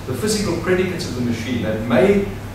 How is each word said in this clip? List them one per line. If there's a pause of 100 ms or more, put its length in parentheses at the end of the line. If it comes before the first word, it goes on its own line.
the
physical
predicates
of
the
machine,
that
may (280)